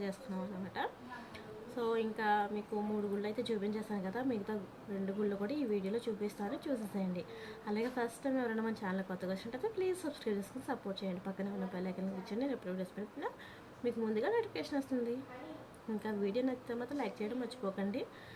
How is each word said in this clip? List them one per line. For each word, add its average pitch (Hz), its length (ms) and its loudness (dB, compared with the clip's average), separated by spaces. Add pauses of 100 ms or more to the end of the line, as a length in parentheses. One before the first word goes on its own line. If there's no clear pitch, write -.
చేసుకున్నాం 185 420 -2
అనమాట. 190 300 -4 (960)
So, 240 100 0 (220)
ఇంకా 214 220 2 (280)
మీకు 208 180 -2 (160)
మూడు 208 220 2
గుళ్ళు 202 180 2
అయితే 226 200 0
చూపించేశాను 208 580 2
కదా, 233 140 0 (100)
మిగతా 214 220 0 (420)
రెండు 190 220 0
గుళ్ళు 202 240 4
కూడా 220 180 0
ఈ 277 40 4 (100)
వీడియోలో 202 340 2
చూపిస్తాను, 208 580 0
చూసేసేయండి. 190 560 2 (460)
అలాగే 226 300 2
ఫస్ట్ - 260 0
టైమ్ 262 180 4
ఎవరైనా 220 260 2
మన 226 140 0
ఛానల్ 190 300 2
కొత్తగా 185 240 0
వచ్చినట్లయితే 247 420 -2
ప్లీజ్ 370 180 4 (100)
సబ్స్క్రైబ్ 220 340 0
చేసుకుని 262 320 -6
సపోర్ట్ 196 300 -2
చేయండి. 185 260 0
పక్కనే 196 300 -2
ఉన్న 185 180 0
బెల్ 180 160 0
ఐకాన్ 190 220 0
క్లిక్ 190 160 -6
చేయండి. 226 160 2
నేను 269 120 2
ఎప్పుడు 180 160 -4
వీడియోస్ 185 240 -2
పెట్టినా 285 320 -4 (540)
మీకు 226 200 2
ముందుగా 220 300 4
నోటిఫికేషన్ 302 460 2
వస్తుంది. 240 340 2 (800)
ఇంకా 214 160 0 (140)
వీడియో 208 240 4
నచ్చితే 247 320 -2
మాత్రం 247 240 -2
లైక్ - 160 -2
చేయడం 240 220 0
మర్చిపోకండి. 202 600 0 (340)